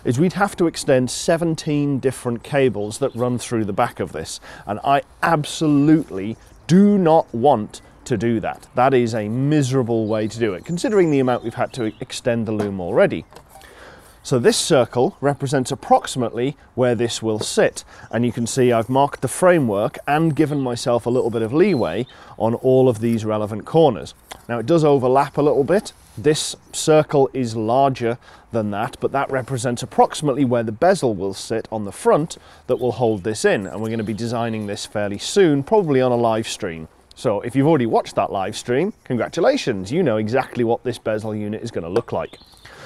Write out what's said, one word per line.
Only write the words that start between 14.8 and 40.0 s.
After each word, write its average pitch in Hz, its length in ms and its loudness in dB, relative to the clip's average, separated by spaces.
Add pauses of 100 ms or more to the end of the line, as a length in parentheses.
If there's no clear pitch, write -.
represents 135 500 -2
approximately 135 880 -2 (180)
where 123 220 2
this 117 260 -4
will 110 160 -2
sit, - 460 -2 (260)
and 113 140 0
you 117 80 0
can 117 160 -4
see 123 240 4
I've 113 160 0
marked 135 320 0
the 135 80 -4
framework 135 680 2 (100)
and 151 260 2
given 147 260 0
myself 120 460 -2
a 120 40 0
little 120 200 0
bit 113 120 -2
of 110 100 -4
leeway 127 540 0 (300)
on 113 180 0
all 131 340 4
of 113 100 0
these 113 260 -2
relevant 107 400 -4
corners. 135 500 2 (340)
Now, 120 100 -4
it 113 80 -6
does 160 160 4
overlap 143 560 2
a 147 40 0
little 143 200 2
bit. 170 300 0 (260)
This 151 380 0 (160)
circle 151 600 2
is 120 220 -4
larger 120 640 0 (320)
than 107 220 -2
that, 110 260 -6
but - 140 -2
that 135 180 -2
represents 127 540 -4
approximately 147 600 0
where 120 200 2
the 110 80 -4
bezel 147 420 2
will 98 200 -4
sit - 360 -6
on 107 140 -6
the 98 80 -10
front 170 460 0 (280)
that 120 140 0
will 120 120 0
hold 110 300 0
this 107 220 -4
in, 143 220 2
and 87 140 -10
we're 110 100 -6
gonna 113 120 -4
be 110 120 -4
designing 113 520 -4
this 101 180 -8
fairly 101 340 -6
soon, 156 440 2
probably 156 380 2
on 127 100 2
a 120 60 2
live 113 320 0
stream. 82 400 -10 (280)
So 104 260 -2
if 117 120 -8
you've 139 120 4
already 147 200 4
watched 165 280 -2
that 90 180 -2
live 98 240 -4
stream, 156 380 -2 (100)
congratulations, 123 880 -2
you 175 100 0